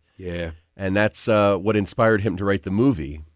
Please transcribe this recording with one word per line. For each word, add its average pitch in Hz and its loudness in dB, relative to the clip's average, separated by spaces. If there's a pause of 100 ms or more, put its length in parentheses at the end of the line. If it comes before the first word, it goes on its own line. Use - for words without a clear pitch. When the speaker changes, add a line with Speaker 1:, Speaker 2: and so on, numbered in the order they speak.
(160)
Speaker 1:
Yeah. 85 -8 (240)
Speaker 2:
And 95 -4
that's, 107 0
uh, 104 4
what 104 0
inspired 107 2
him 98 -2
to 98 -6
write 98 0
the 95 -8
movie. 90 0 (160)